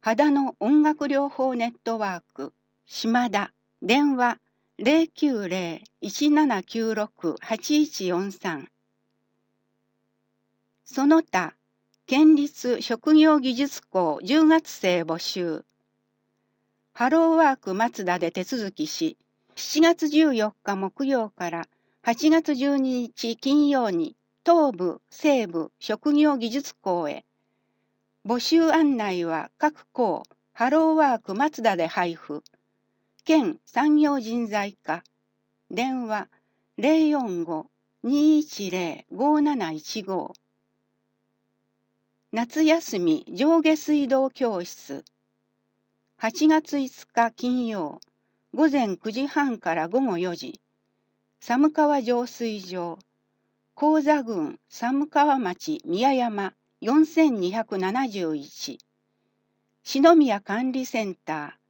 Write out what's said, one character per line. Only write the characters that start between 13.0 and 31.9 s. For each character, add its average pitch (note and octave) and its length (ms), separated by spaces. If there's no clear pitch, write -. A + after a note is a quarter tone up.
業 D#4 240
技 B3+ 160
術 C4+ 260
校 E3+ 400
十 D4+ 220
月 D#4+ 260
生 F3+ 320
募 E3 160
集。 E3+ 460
ハ B3+ 180
ロ E4 220
ー D#4+ 40
ワ D#4 180
ー - 20
ク F#3+ 180
松 A3 300
田 F3+ 160
で E3 100
手 F#3 140
続 G#3+ 260
き D#3 160
し、 D#3+ 300
七 - 240
月 E4 280
十 D4+ 240
四 G#3+ 300
日 G3+ 140
木 F#3+ 280
曜 B3 260
か F3 200
ら E3+ 160
八 A#3+ 280
月 D#4 240
十 C#4 240
二 B3+ 240
日 A#3 340
金 C#4+ 300
曜 B3+ 240
に、 E3+ 240
東 D#4+ 300
部、 F3 240
西 C4 380
部、 E3 320
職 D4 340
業 D4 220
技 A3+ 140
術 C#4 260
校 F3 320
へ。 C#3+ 160
募 A#3 140
集 E4 320
案 D4 260
内 F#3+ 280
は E3 340
各 D4+ 320
校、 G#3 320
ハ B3 180
ロ D#4+ 220
ー - 20
ワ D4 220
ー - 20
ク - 160
松 C4+ 300
田 G#3+ 100
で E3+ 140
配 F3 260